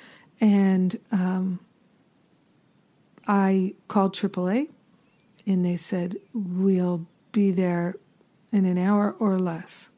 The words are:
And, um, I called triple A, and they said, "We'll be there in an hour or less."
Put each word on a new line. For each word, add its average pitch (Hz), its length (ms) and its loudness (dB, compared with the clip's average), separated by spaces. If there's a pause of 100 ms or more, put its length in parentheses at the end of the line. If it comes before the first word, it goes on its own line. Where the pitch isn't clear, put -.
(400)
And, 190 580 4 (140)
um, 185 480 -2 (1700)
I 190 480 2 (120)
called 196 260 0
triple 185 380 -4
A, 269 180 -2 (760)
and 185 180 0
they 175 120 0
said, 175 400 -4 (180)
"We'll 180 720 0 (240)
be 196 220 2
there 175 420 0 (560)
in 196 140 2
an 180 120 0
hour 202 420 0
or 196 200 0
less." 175 600 -6